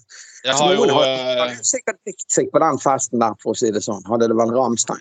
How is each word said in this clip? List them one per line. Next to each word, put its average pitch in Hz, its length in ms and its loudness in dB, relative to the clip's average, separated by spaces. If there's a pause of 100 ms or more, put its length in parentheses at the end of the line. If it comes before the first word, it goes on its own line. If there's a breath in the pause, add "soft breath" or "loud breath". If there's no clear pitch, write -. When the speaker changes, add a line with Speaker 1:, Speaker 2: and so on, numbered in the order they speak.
(420 loud breath)
Speaker 1:
Jeg 131 160 0
Speaker 2:
så 151 80 4
Speaker 1:
har 185 100 4
jo, 226 80 2
Speaker 2:
noen 139 80 4
har, 139 140 4
Speaker 1:
eh, 127 340 -2
Speaker 2:
hadde 123 160 -2
jo 117 80 -10
sikkert - 380 -4
likt - 260 -14
seg 135 240 0
på 147 80 2
den 151 200 2
festen 131 420 0
der, 107 160 0
for 113 160 -4
å - 20 -4
si 113 160 0
det 101 80 -4
sånn. 101 240 -6
Hadde 117 240 0
det 113 80 0
vært 113 160 2
Rammstein, 117 500 -2